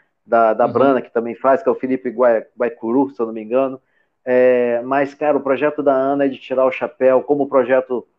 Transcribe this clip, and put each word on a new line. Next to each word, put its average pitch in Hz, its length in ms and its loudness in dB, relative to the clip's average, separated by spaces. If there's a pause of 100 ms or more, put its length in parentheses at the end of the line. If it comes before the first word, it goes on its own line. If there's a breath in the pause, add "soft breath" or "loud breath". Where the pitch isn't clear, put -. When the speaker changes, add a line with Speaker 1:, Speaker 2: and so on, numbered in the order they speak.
(260 soft breath)
Speaker 1:
Da, 113 280 4
da 117 140 2
Speaker 2:
Uhum. - 0 -
Speaker 1:
Brana, 127 340 2
que - 100 -14
também 117 240 -4
faz, 135 260 0
que - 80 -2
é - 20 2
o 113 40 0
Felipe 131 340 -6
Guai-, 113 360 0 (120)
Guaicuru, 123 540 -2
se 131 100 -8
eu 113 60 -4
não 113 60 -10
me 110 100 -10
engano. 131 360 -2 (460)
É, 123 580 2
mas, 135 300 -2
cara, 147 240 0
o - 40 -2
projeto 139 420 -2
da 139 100 2
Ana 139 320 0
é - 20 2
de 131 120 -6
tirar 131 260 -2
o 127 60 2
chapéu, 127 500 0
como 143 220 -2
o 139 40 -8
projeto, 127 600 0 (120)